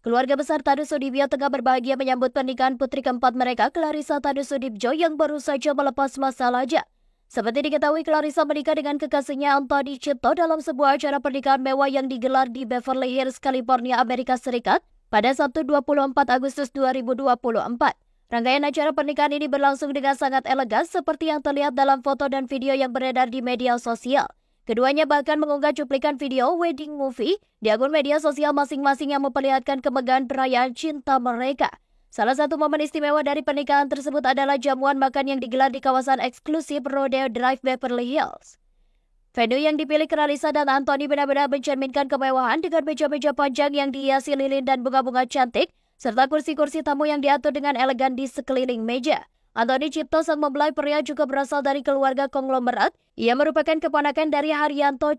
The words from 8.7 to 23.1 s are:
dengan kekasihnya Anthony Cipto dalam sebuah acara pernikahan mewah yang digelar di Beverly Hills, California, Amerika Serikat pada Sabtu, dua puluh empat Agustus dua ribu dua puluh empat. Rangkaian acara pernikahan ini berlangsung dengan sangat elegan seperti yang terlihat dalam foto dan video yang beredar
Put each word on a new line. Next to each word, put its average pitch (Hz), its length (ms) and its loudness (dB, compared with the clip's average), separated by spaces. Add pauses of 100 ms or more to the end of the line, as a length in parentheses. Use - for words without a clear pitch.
dengan 294 240 -4
kekasihnya 285 560 0
Anthony 277 400 0
Cipto 285 400 0
dalam 320 240 2
sebuah 277 400 2
acara 285 160 -2
pernikahan 269 480 0
mewah 269 240 2
yang 269 160 -2
digelar 262 400 0
di 247 160 -10
Beverly 254 560 -2
Hills, 262 240 -4
California, 254 560 0
Amerika 247 400 0
Serikat 240 480 0 (240)
pada 226 240 2
Sabtu, 285 320 0
dua 285 160 2
puluh 285 240 2
empat 262 320 2
Agustus 269 320 -4
dua 262 240 0
ribu 254 240 -2
dua 269 160 2
puluh 233 320 -2
empat. 240 320 0 (320)
Rangkaian 247 320 2
acara 294 320 0
pernikahan 294 400 0
ini 294 160 -4
berlangsung 277 400 0
dengan 277 240 0
sangat 262 320 -2
elegan 262 400 0
seperti 320 480 -2
yang 294 80 -4
terlihat 285 320 0
dalam 269 320 2
foto 277 240 0
dan 269 160 -2
video 269 320 -2
yang 254 160 0
beredar 254 400 0